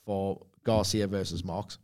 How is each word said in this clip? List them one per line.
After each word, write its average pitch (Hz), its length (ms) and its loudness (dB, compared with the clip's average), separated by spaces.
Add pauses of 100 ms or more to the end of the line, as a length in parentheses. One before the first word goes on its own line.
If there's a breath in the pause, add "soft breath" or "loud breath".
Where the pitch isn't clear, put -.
for 98 400 -2 (200)
Garcia 107 420 4
versus 90 380 -2
Mox 92 400 -6